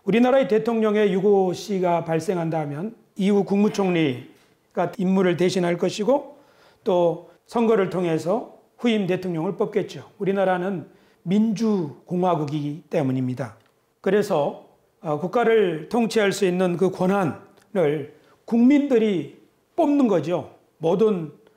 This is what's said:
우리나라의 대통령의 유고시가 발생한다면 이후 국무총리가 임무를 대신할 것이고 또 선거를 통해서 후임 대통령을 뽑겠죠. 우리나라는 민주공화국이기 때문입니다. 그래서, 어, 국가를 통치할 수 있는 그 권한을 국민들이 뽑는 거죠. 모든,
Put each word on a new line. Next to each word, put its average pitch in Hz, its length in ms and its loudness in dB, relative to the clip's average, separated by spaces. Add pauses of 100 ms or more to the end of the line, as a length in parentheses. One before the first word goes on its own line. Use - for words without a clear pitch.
우리나라의 247 440 4
대통령의 214 640 2
유고시가 185 920 2
발생한다면 165 920 -4 (200)
이후 202 300 2
국무총리가 180 1500 -2
임무를 185 400 2
대신할 175 420 0
것이고 208 580 -2 (460)
또 175 480 0 (160)
선거를 220 420 0
통해서 175 680 -4 (180)
후임 214 300 0
대통령을 180 500 -4
뽑겠죠. 185 500 -6 (120)
우리나라는 185 800 -2 (240)
민주공화국이기 175 1700 -2
때문입니다. 131 680 -4 (420)
그래서, 196 680 -2 (360)
어, 151 180 -4
국가를 190 680 0
통치할 220 420 0
수 196 140 -2
있는 180 320 0
그 180 140 2
권한을 175 1200 -2 (300)
국민들이 233 920 2 (380)
뽑는 285 320 2
거죠. 165 480 -2 (220)
모든, 175 560 0 (240)